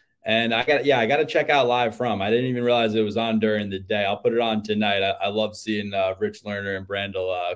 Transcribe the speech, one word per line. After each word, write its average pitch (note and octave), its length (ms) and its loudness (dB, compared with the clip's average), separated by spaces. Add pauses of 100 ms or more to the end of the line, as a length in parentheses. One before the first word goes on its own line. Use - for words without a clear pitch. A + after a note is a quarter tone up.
(240)
And A#2 300 2
I A2+ 100 2
got, C#3 200 2
yeah, C3+ 160 4
I A2+ 60 4
gotta C#3+ 180 2
check D3+ 260 0
out C#3 160 4
Live A#2+ 300 2
From. A2 260 -2
I G2+ 80 0
didn't A#2+ 160 2
even B2 160 -2
realize A#2+ 320 2
it A2 80 4
was G#2 140 -2
on A2+ 240 0
during G#2+ 280 0
the F#2+ 120 -6
day. G2+ 240 -2
I'll G2+ 140 -2
put A#2+ 140 0
it A2+ 60 0
on A2+ 240 0
tonight. G#2 400 0
I, G2 80 2
I G2 180 -4
love G#2 280 -2
seeing, G#2 360 -4
uh, F#2+ 280 0
Rich G#2 240 -4
Lerner G2+ 320 -6
and F#2+ 100 -10
Brandel, G2 420 -4
uh, F2+ 280 -4